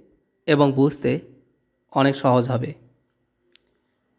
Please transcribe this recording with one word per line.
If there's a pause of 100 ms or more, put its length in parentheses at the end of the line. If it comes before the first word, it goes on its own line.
(460)
এবং
বুঝতে (540)
অনেক
সহজ
হবে। (1400)